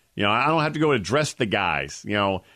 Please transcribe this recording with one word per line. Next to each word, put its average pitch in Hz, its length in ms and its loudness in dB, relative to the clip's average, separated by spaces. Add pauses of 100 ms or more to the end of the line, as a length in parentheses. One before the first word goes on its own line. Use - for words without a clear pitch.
(160)
You - 80 -2
know, 104 80 2
"I 120 160 2
don't 160 160 2
have 151 100 -2
to 147 60 -6
go 151 120 4
address 123 420 0
the 127 120 -2
guys. 85 600 -2
You 104 100 -4
know, 98 280 0 (120)